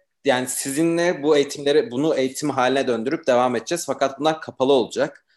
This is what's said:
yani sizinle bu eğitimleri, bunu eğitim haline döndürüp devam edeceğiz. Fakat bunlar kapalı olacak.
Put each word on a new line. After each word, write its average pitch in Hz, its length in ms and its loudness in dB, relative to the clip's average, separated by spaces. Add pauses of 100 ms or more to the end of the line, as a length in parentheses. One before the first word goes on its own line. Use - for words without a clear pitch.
(240)
yani 127 240 2
sizinle 165 760 -2
bu 151 140 4
eğitimleri, 143 540 0
bunu 143 240 0
eğitim 131 360 -2
haline 131 360 0
döndürüp 127 400 -2
devam 123 300 4
edeceğiz. 165 300 -6
Fakat 135 340 -2
bunlar 156 200 0
kapalı - 320 0
olacak. 127 540 0 (100)